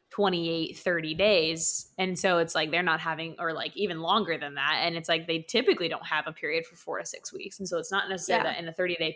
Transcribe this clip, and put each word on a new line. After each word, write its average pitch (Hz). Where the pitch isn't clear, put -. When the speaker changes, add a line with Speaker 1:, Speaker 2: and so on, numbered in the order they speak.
Speaker 1:
twenty-eight, 170
thirty 160
days. 165
And 185
so 185
it's 165
like 160
they're 175
not 160
having, 160
or, 165
like, 151
even 180
longer 165
than 143
that. 143
And 170
it's 165
like 165
they 165
typically 226
don't 156
have 151
a 160
period 160
for 170
four -
to -
six -
weeks. -
And 190
so 175
it's 160
not 196
necessarily 190
Speaker 2:
Yeah. 156
Speaker 1:
that -
in 165
a 165
thirty-day 170